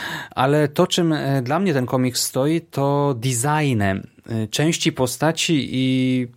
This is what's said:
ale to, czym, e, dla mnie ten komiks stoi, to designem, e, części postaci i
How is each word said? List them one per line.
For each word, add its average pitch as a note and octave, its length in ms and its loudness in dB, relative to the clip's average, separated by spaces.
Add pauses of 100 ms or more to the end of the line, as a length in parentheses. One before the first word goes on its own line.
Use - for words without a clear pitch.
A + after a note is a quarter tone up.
(320)
ale C#3+ 360 2
to, E3+ 200 2
czym, E3+ 260 0
e, C#3 280 0
dla C3 180 -2
mnie F#3+ 140 0
ten B2+ 120 0
komiks B2+ 380 0
stoi, D3+ 380 0
to C#3+ 560 0
designem, A#2+ 880 0 (220)
e, A2 180 -2
części D#3 440 0
postaci D3+ 800 0
i B2+ 640 2